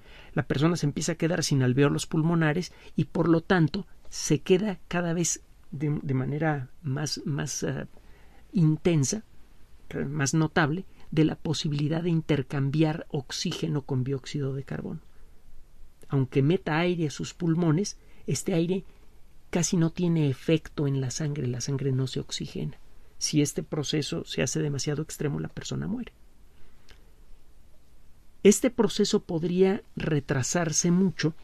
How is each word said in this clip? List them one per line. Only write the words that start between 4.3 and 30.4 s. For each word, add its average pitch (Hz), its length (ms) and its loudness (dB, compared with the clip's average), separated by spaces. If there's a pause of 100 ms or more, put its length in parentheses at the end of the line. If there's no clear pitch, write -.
queda 185 380 2 (100)
cada 175 240 0
vez 170 300 0 (280)
de, 147 320 0
de 139 120 0
manera 139 560 0 (120)
más, 151 440 -4
más, 147 360 -2
eh, 139 240 -4 (680)
intensa, 156 720 4 (840)
más 143 260 0
notable, 160 540 2 (240)
de 156 140 4
la - 120 2
posibilidad 151 680 -2
de 180 60 -2
intercambiar 156 1000 2
oxígeno 151 720 -4
con 127 220 -2
dióxido 135 500 -4
de 139 100 -6
carbono. 160 360 -8 (1080)
Aunque 135 340 2
meta 160 360 2
aire 170 300 2
a - 20 -4
sus - 240 -8
pulmones, 165 640 2 (280)
este 180 280 0
aire 175 300 2 (680)
casi 175 260 2
no 160 140 6
tiene 165 400 2
efecto - 560 0
en 135 160 0
la 127 80 -4
sangre, 143 360 -4
la 123 140 -2
sangre 139 320 -2
no 131 140 0
se 135 140 -4
oxigena. - 580 -6 (400)
Si - 240 2
este 147 200 0
proceso 151 600 -4
se - 180 -4
hace 156 180 0
demasiado 147 420 -2
extremo, 156 380 -4
la 160 80 -6
persona - 380 -6
muere. 226 260 -6 (2250)
Este 208 280 8
proceso 208 520 2
podría 180 600 2 (120)
retrasarse 156 960 0